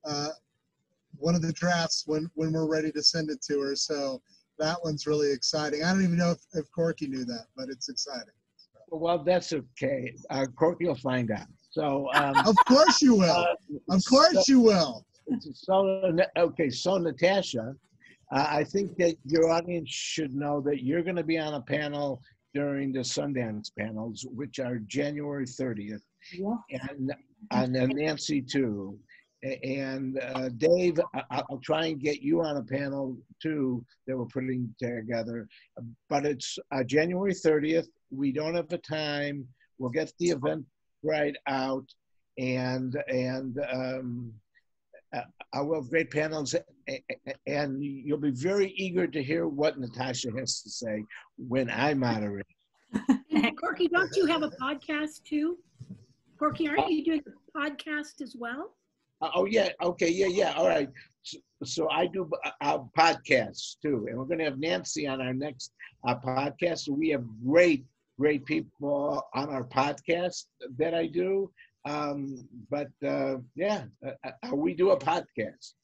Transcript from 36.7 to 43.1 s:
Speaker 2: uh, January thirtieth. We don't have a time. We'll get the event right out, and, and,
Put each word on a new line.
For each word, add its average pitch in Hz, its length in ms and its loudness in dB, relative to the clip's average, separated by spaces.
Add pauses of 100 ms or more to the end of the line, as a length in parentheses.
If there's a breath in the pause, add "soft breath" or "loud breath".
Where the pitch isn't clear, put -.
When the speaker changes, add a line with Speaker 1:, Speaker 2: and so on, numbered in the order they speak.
Speaker 2:
uh, 135 100 0
January 175 520 2
thirtieth. 160 520 2 (220)
We 135 220 -2
don't 151 240 -2
have 165 160 -4
a 175 80 -6
time. 147 680 -4 (320)
We'll 127 140 -4
get 156 260 -2
the 175 120 2
event 156 360 0 (380)
right 151 320 0 (120)
out, 135 380 -2 (540)
and, 127 560 -2 (120)
and, 127 520 -2 (120)